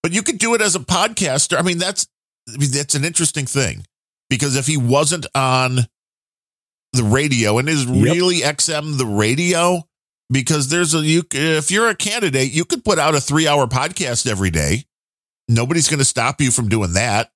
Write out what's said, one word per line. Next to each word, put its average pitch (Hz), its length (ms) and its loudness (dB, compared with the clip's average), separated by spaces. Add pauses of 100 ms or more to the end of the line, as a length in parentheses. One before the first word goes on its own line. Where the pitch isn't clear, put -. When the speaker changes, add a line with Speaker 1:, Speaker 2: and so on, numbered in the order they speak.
Speaker 1:
But 170 80 -2
you 208 100 -2
could 226 160 -4
do 233 160 2
it 220 80 2
as 190 140 0
a 165 40 -2
podcaster. 175 760 0
I - 40 0
mean, 175 160 0
that's, 185 280 -4 (420)
I 113 100 -14
mean, 143 120 0
that's 143 240 -2
an 143 100 -2
interesting 156 420 -2
thing, 98 380 -2 (460)
because 131 240 0
if 135 140 -2
he 156 80 0
wasn't 143 580 2
on 127 440 2 (1120)
the 123 100 0
radio, 117 560 2
and 135 100 -2
is 143 180 0
Speaker 2:
Yep. 110 180 2
Speaker 1:
really 175 400 2
X 147 240 -2
M 151 300 -4
the 127 80 0
radio? 165 760 0 (480)
Because 135 380 0
there's 165 260 2
a, 160 40 2
you, 156 240 2 (100)
if 151 380 0
you're 220 180 2
a 208 80 0
candidate, 175 560 -2
you 165 120 0
could 277 200 -6
put 190 140 2
out 156 160 2
a 139 60 2
three-hour 147 460 2
podcast 131 640 -2
every 95 200 0
day. 80 340 -2 (640)
Nobody's 127 400 2
gonna 143 160 0
stop 123 360 -2
you 131 100 2
from 117 180 -2
doing 98 240 0
that. 107 420 0